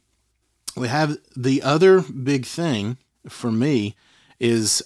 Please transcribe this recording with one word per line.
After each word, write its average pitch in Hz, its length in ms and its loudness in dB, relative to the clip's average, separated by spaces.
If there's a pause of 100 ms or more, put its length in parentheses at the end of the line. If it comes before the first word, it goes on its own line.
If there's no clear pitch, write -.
(760)
we 123 140 -6
have 151 300 -2 (180)
the 135 260 0
other 185 380 6
big 139 460 -4
thing 127 500 -4 (320)
for - 240 -6
me 113 420 0 (460)
is 113 460 0